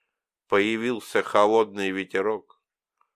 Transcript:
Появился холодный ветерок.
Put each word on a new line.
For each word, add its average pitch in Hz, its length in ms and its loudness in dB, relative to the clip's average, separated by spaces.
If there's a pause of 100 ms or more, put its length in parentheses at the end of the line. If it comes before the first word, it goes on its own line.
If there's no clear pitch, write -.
(460)
Появился 110 760 0
холодный 104 680 2
ветерок. 95 720 -6 (540)